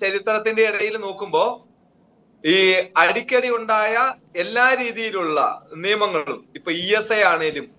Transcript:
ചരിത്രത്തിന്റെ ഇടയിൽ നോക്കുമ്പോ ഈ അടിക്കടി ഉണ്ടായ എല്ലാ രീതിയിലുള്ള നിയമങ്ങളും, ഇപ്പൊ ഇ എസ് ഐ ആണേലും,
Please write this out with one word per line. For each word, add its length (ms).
ചരിത്രത്തിന്റെ 680
ഇടയിൽ 280
നോക്കുമ്പോ 680
ഈ 360
അടിക്കടി 600
ഉണ്ടായ 560
എല്ലാ 380
രീതിയിലുള്ള 920
നിയമങ്ങളും, 800
ഇപ്പൊ 160
ഇ 240
എസ് 180
ഐ 100
ആണേലും, 560